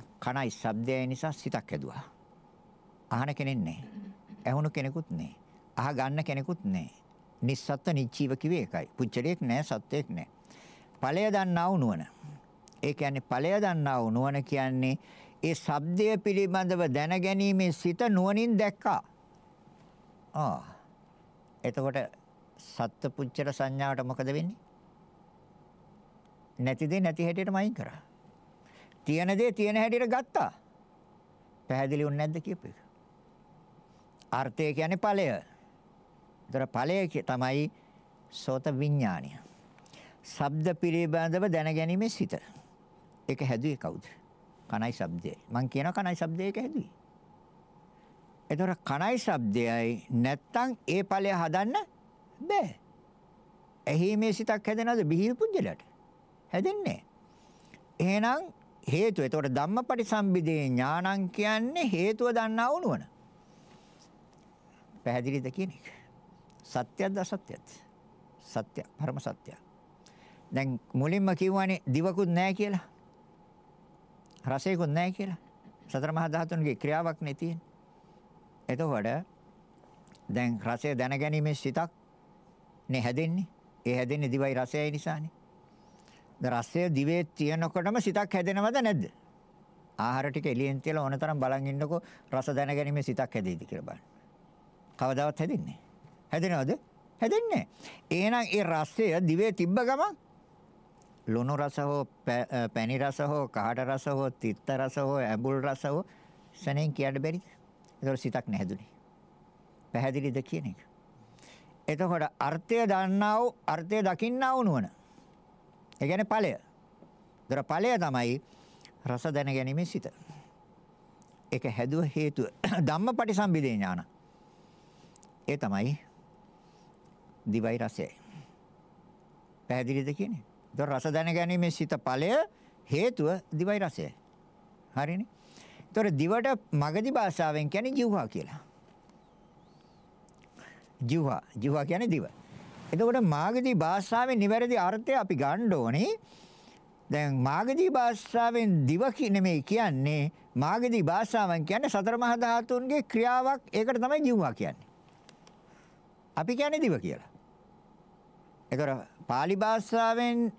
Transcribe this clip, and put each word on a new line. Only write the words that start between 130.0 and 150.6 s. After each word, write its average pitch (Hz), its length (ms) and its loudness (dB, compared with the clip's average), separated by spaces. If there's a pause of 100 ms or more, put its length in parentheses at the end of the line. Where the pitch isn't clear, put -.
කියන්නේ? 196 320 -6 (260)
ඒතර 143 200 -2
රස 143 200 -2
දැනගැනීමේ 170 640 0
සිත 156 280 -2
ඵලය 135 320 0 (580)
හේතුව 175 600 0
දිවයි 185 300 0
රසයයි. - 340 -4 (800)
හරිනේ. 165 360 -2 (580)
ඒතර 208 260 2
දිවට 185 360 2 (220)
මගධි 160 420 0
භාෂාවෙන් 156 580 2
කියන්නේ 233 240 -2
ජීවහා 208 340 2
කියලා. 90 320 -10 (2500)
ජීවහා, 135 400 0 (120)
ජීවහා 143 320 0
කියන්නේ 180 220 0
දිව. 147 180 0 (640)
එතකොට 233 360 2
මාගධි 214 520 2
භාෂාවේ 202 600 2
නිවැරදි 233 420 2
අර්ථය 214 360 0
අපි 196 220 2
ගන්න 175 380 2
ඕනේ. 139 360 2 (1000)
දැන් 143 280 0
මාගධි 220 520 2
භාෂාවෙන් 233 960 2
දිව 160 240 4
කි-, 233 200 0
නෙමෙයි 185 340 4
කියන්නේ. 151 680 2 (200)
මාගධි 214 520 2